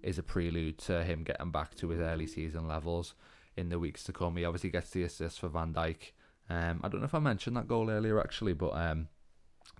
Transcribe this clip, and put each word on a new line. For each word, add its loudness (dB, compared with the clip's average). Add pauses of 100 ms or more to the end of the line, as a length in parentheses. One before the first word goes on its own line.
is 0
a -2
prelude 0
to 2
him 0
getting -2
back -2
to -2
his 0
early 0
season -4
levels -2 (420)
in -2
the 0
weeks -2
to -8
come. 0
He 0
obviously 0
gets -2
the 0
assist -4
for -4
Van 0
Dijk. -2 (400)
Um, 0
I -2
don't -2
know 0
if -2
I 4
mentioned 2
that -2
goal 4
earlier 4
actually, 0
but, 2
um, 0 (720)